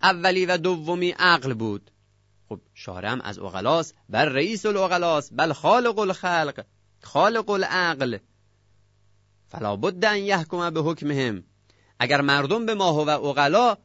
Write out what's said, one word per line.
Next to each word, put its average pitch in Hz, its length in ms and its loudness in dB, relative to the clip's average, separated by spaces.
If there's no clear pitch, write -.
اولی 185 440 2
و 180 100 0
دومی 175 540 -2
عقل 156 440 2
بود. 110 360 -6
خب 101 120 -14
شارع 92 340 -10
هم 123 120 -4
از 101 180 -12
عقلاست، 98 560 -2
بل 123 200 2
رئیس 170 380 -2
العقلاست، 175 680 0
بل 156 160 0
خالق 220 460 2
الخلق، 175 680 -2
خالق 214 480 2
العقل، 165 680 0
فلا 104 280 -4
بد 180 280 -2
ان 208 140 2
یحکم 175 520 -2
بحکمهم. 143 760 -4
اگر 135 220 2
مردم 143 460 2
به 220 80 -2
ما 190 180 2
هو 151 180 0
عقلا 147 720 2